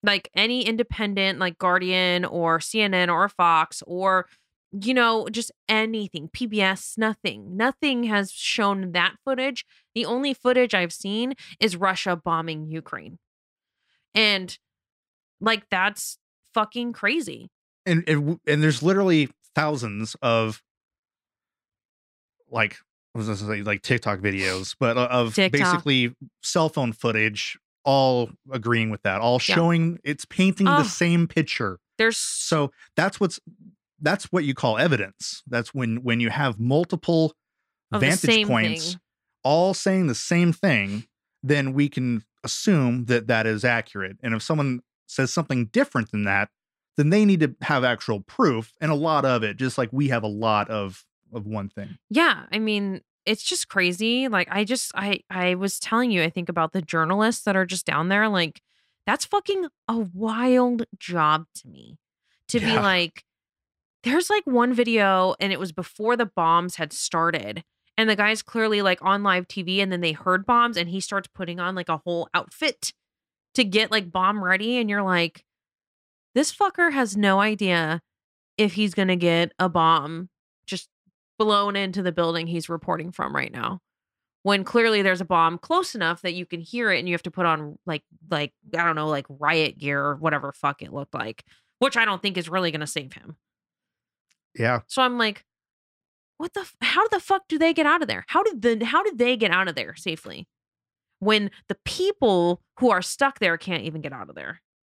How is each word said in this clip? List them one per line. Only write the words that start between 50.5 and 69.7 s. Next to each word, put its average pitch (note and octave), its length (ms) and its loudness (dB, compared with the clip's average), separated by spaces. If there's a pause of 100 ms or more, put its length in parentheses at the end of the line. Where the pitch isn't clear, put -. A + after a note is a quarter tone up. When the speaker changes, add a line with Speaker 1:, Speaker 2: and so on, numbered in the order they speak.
Speaker 2:
of, G2+ 380 -6 (260)
of G#2+ 140 -10
one G#2 240 -8
thing. - 260 -14 (140)
Speaker 1:
Yeah, D4 420 2
I G#3 60 -4
mean, G3+ 420 -2 (240)
it's - 180 -2
just - 260 -4
crazy. G#3+ 600 0
Like, G3 220 0
I G3+ 140 0
just, A#3 300 -4
I, G3 260 -4 (100)
I F3+ 240 0
was F#3+ 260 -4
telling A#3+ 300 0
you, F3+ 120 2
I D#3+ 60 0
think F3 220 -8
about E3 240 -2
the F#3+ 80 -2
journalists F#3 600 0
that G3 120 0
are F#3+ 80 2
just F3+ 220 -6
down D#3 240 0
there. G#3 180 2
Like, F3 320 -2 (460)
that's A#3 180 0
fucking G4 420 -2 (200)
a A#3 120 -2
wild A3+ 840 0 (140)
job D#3+ 480 0 (100)
to - 120 -20
me. D2+ 300 -20 (500)
To A#3 120 0
be G3+ 60 -2
Speaker 2:
Yeah. A3+ 160 2
Speaker 1:
like, F3+ 420 0 (760)
there's, D4+ 260 0
like, G#4 180 0
one B3 280 2
video, G3+ 680 2
and G3 140 -2
it D3 40 -6
was F3 140 -6
before G#3+ 440 -2
the A#3 100 0
bombs E3+ 500 0
had D#3 160 -6
started, E3 720 -4 (320)
and A3 140 2
the G#3 60 4
guy's G#3+ 260 2
clearly, A3 400 0
like, F#3 200 2
on G3+ 200 2
live F3+ 260 2
T F#3+ 140 -8
V, F#3 180 -2